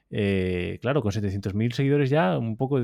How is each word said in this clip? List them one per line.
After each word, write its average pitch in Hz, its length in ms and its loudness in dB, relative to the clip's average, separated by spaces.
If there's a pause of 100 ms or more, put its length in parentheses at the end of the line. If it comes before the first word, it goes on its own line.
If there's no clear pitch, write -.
(100)
Eh, 92 720 0
claro, 131 200 0
con 104 100 0
setecientos 98 420 -4
mil 113 180 0
seguidores 139 380 2
ya, 165 280 2
un 113 180 -4
poco 135 280 0